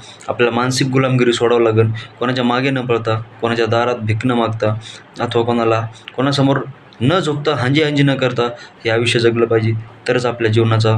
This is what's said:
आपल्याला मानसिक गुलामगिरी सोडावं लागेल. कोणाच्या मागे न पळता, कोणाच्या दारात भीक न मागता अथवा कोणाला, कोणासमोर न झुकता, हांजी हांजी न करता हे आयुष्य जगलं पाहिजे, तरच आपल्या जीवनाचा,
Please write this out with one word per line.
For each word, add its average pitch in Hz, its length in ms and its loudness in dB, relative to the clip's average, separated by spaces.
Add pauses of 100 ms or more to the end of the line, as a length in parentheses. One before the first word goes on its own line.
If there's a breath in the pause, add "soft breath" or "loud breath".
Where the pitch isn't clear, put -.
(280 loud breath)
आपल्याला 117 280 0
मानसिक 127 300 0
गुलामगिरी 127 460 2
सोडावं 117 300 2
लागेल. 113 280 2 (280 loud breath)
कोणाच्या 127 260 -2
मागे 123 260 0
न 131 100 -2
पळता, 113 420 -2 (180)
कोणाच्या 117 260 0
दारात 117 280 0
भीक 107 300 -2
न 127 60 0
मागता 113 480 0 (420 loud breath)
अथवा 117 220 0
कोणाला, 113 460 0 (280 loud breath)
कोणासमोर 135 420 2 (420)
न 151 180 2
झुकता, 147 360 -2
हांजी 135 280 0
हांजी 147 200 2
न 139 120 2
करता 127 280 0 (420 loud breath)
हे 117 60 0
आयुष्य 117 280 0
जगलं 117 280 2
पाहिजे, 110 260 0 (360)
तरच 123 180 0
आपल्या 117 240 -2
जीवनाचा, 110 480 2